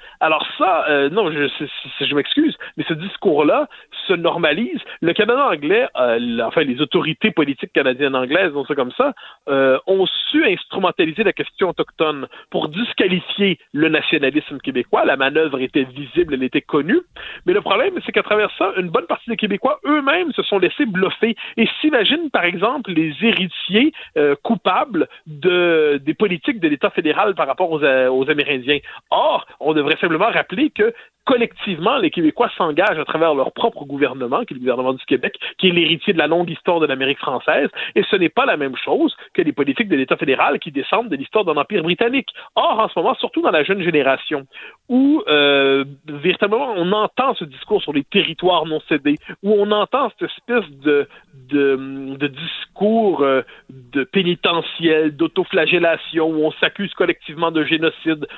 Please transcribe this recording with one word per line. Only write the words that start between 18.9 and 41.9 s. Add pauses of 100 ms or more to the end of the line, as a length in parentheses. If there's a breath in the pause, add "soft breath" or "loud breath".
bonne
partie
des
Québécois
eux-mêmes
se
sont
laissés
bluffer (220 loud breath)
et (120)
s'imaginent,
par
exemple,
les (100)
héritiers, (240 loud breath)
euh,
coupables (180 loud breath)
de,
des
politiques (320)
de
l'État
fédéral
par
rapport
aux,
euh,
aux
Amérindiens. (320 loud breath)
Or, (140)
on
devrait
simplement
rappeler
que (320 loud breath)
collectivement,
les
Québécois
s'engagent
à
travers
leur
propre
gouvernement,
qui
est
le
gouvernement
du
Québec, (200 loud breath)
qui
est
l'héritier
de
la
longue
histoire
de
l'Amérique
française, (260 loud breath)
et
ce
n'est
pas
la
même
chose (200 loud breath)
que
les
politiques
de
l'État
fédéral
qui
descendent
de
l'histoire
de
l'Empire
britannique. (280 loud breath)